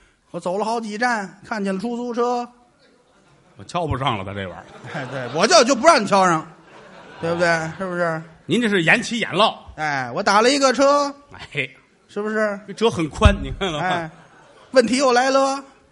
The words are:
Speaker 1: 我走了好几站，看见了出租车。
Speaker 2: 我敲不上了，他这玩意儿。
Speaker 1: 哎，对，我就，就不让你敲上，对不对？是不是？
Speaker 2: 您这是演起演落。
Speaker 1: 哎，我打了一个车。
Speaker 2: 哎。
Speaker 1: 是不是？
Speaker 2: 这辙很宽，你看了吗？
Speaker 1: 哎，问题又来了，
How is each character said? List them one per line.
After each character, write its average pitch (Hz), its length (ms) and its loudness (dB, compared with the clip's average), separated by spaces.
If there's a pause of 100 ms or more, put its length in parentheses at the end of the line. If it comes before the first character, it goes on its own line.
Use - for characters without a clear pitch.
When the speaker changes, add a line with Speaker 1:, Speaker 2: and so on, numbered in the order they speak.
(320)
Speaker 1:
我 175 80 -10
走 180 180 -4
了 208 80 -2
好 233 160 -2
几 208 160 -10
站， 214 480 -4
看 214 180 -6
见 196 100 -2
了 190 60 -4
出 240 160 -6
租 240 180 -8
车。 240 360 -2 (1080)
Speaker 2:
我 101 80 -18
敲 175 200 -6
不 135 120 -4
上 127 200 -2
了， 95 80 -8
他 98 80 -10
这 98 140 -8
玩 82 100 -12
意 - 20 -16
儿。 95 60 -20 (280)
Speaker 1:
哎， 143 180 -10
对， 127 240 -8
我 170 100 2
就， 302 180 6
就 262 120 2
不 233 100 0
让 320 160 6
你 190 60 -4
敲 190 180 4
上， 165 200 2 (760)
对 170 120 -2
不 170 60 -4
对？ 175 80 2 (300)
是 190 80 -6
不 180 100 -6
是？ 165 260 -2 (240)
Speaker 2:
您 202 160 0
这 233 80 2
是 196 140 2
演 175 180 4
起 226 180 -6
演 185 140 -6
落。 196 240 2 (180)
Speaker 1:
哎， 143 400 -4
我 190 80 -4
打 208 180 4
了 240 80 4
一 285 80 2
个 269 140 2
车。 277 420 2 (400)
Speaker 2:
哎。 139 160 -6 (380)
Speaker 1:
是 - 140 -10
不 214 80 -4
是？ 214 360 -2
Speaker 2:
这 202 80 -14
辙 220 160 0
很 160 200 -4
宽， 202 340 4
你 135 160 -8
看 190 100 -4
了 156 80 -6
吗？ 160 80 -4
Speaker 1:
哎， 175 240 -4 (600)
问 254 160 4
题 226 80 0
又 269 160 2
来 247 180 4
了， 269 320 2 (300)